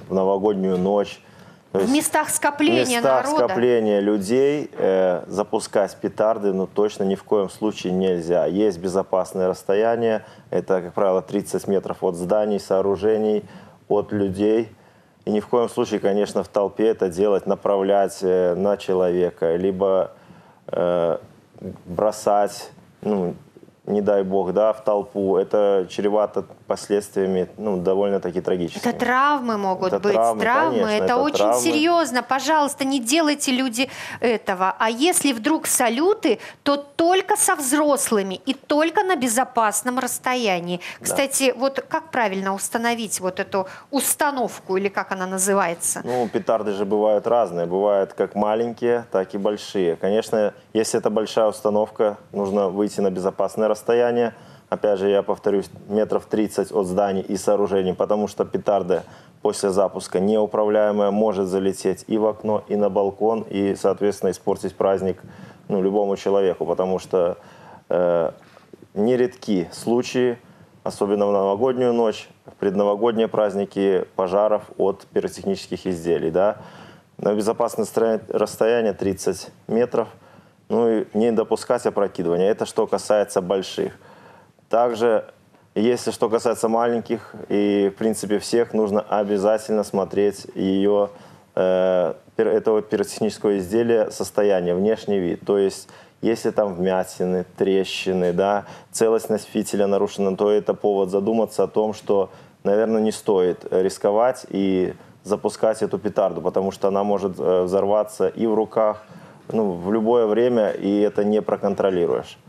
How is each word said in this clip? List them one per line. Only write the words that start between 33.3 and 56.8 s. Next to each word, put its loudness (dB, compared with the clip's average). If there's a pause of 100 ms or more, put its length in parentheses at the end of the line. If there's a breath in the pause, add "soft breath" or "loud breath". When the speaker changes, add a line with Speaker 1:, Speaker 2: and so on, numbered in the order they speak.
Speaker 2:
люди, 0 (300 loud breath)
этого. 0
А 0
если 2
вдруг -2
салюты, 2 (240 loud breath)
то 2
только 2
со 2
взрослыми 0
и -2
только 0
на 2
безопасном 0
расстоянии. -2 (200 loud breath)
Speaker 1:
Да. -16
Speaker 2:
Кстати, 0
вот -2
как -6
правильно -2
установить -4
вот -4
эту -4 (240 loud breath)
установку, -2
или -2
как -4
она -4
называется? -2
Speaker 1:
Ну, 0
петарды 0
же -2
бывают 2
разные. 0
Бывают 0
как -2
маленькие, 0
так -2
и -4
большие. -2
Конечно, 0 (180 loud breath)
если 0
это 0
большая 0
установка, 0 (160)
нужно 0
выйти -2
на 2
безопасное -2
расстояние. 0 (340 loud breath)
Опять 0
же, 0
я 2
повторюсь, -2 (220)
метров -2
тридцать -2
от 0